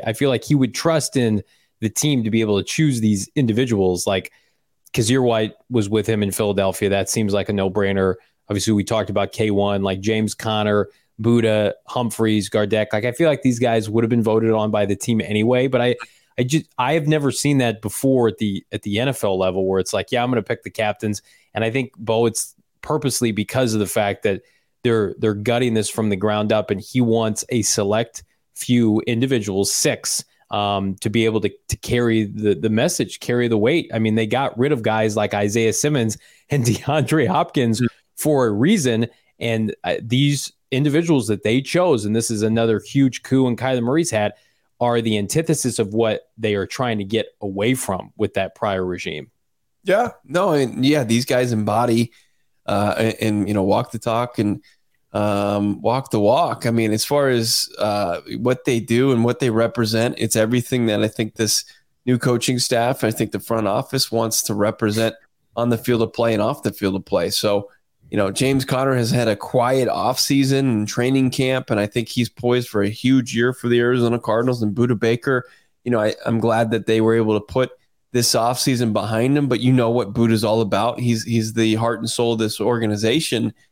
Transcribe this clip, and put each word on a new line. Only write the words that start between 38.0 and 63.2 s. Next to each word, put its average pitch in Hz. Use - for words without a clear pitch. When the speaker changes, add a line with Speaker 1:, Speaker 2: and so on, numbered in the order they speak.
Speaker 1:
for 139
a 107
reason. 123
And, 113
uh, 87
these 135
individuals 143
that 104
they 120
chose, 147
and 104
this 113
is 107
another 110
huge 135
coup 131
in 120
Kyler 123
Murray's 156
hat, 104
are 120
the 110
antithesis 131
of 104
what 110
they 107
are 98
trying 120
to 101
get 107
away 101
from 98
with 104
that 95
prior 95
regime. 85
Speaker 2:
Yeah, 247
no, 180
and 131
yeah, 143
these 117
guys 127
embody, 113
uh, 101
and, 110
and, 104
you 104
know, 101
walk 104
the 110
talk 120
and, 104
um, 101
walk 120
the 113
walk. 117
I 117
mean, 113
as 110
far 143
as, 113
uh, 101
what 127
they 113
do 127
and 117
what 120
they 127
represent, 113
it's -
everything 120
that 104
I 107
think 107
this -
new 123
coaching 123
staff, 120
I 110
think 110